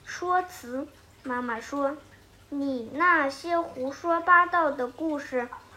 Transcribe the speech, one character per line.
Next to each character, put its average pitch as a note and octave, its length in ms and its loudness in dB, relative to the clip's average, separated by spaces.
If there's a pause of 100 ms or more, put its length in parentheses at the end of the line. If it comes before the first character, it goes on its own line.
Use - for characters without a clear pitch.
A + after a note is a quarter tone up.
说 F4+ 380 0
辞。” C4+ 460 -8 (360)
妈 B3 180 -4
妈 A#3 180 -4
说 C#4+ 360 -2 (520)
，“你 C4+ 460 -4
那 D#4+ 340 4
些 E4+ 300 -2
胡 C#4 340 -4
说 E4 280 0
八 F4 260 8
道 E4+ 240 2
的 C4+ 160 -2
故 D4+ 320 -4
事 B3+ 300 -4 (280)